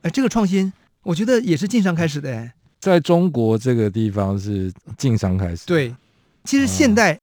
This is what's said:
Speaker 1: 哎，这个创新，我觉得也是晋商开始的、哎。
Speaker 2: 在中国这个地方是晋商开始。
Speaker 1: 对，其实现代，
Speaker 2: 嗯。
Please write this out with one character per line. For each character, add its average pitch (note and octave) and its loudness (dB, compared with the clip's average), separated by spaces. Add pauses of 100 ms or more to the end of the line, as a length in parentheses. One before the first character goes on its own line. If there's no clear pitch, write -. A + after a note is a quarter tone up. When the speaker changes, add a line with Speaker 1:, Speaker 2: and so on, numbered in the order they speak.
Speaker 1:
哎， - 0
这 C4+ -2
个 B3 2
创 G#3+ 0
新， F#3+ 0 (320)
我 F3 -4
觉 F#3 -2
得 B3 2
也 F3+ 0
是 F3 -4
晋 G#3 2
商 F#3 2
开 E3 0
始 C#3+ -4
的、 C#3 -8
哎。 A#2 -10 (260)
Speaker 2:
在 F#3 2
中 F3 2
国 A2+ 0
这 B2 0
个 G#2+ 0
地 A2 -2
方 G2 -2
是 F#2+ -4 (260)
晋 A#2+ 0
商 F#2+ 0
开 F2+ -2
始。 E2 -12
Speaker 1:
对， C#3 -2 (520)
其 C#4 0
实 C#4 4
现 B3+ 2
代， G3+ 4
Speaker 2:
嗯。 - -6